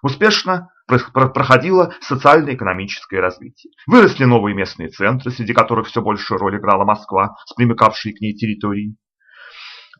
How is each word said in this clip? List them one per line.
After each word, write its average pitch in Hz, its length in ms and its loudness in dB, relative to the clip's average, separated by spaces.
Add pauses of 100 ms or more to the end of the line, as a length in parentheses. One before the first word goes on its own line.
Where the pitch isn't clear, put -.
успешно 180 680 -2 (180)
про-, 123 120 2
про-, 131 300 0
проходило 165 720 2
социально-экономическое 123 1200 -2
развитие. - 520 -6 (140)
Выросли 196 380 6
новые 107 300 2
местные 92 340 -8
центры, 127 420 -2
среди 113 240 -6
которых 110 320 0
всё 117 160 -4
большую 101 360 -4
роль 98 200 -4
играла 98 260 0
Москва 101 520 -2 (100)
с - 80 -20
примыкавшей 117 580 0
к - 80 -20
ней 107 140 -6
территорией. 104 600 -6 (1040)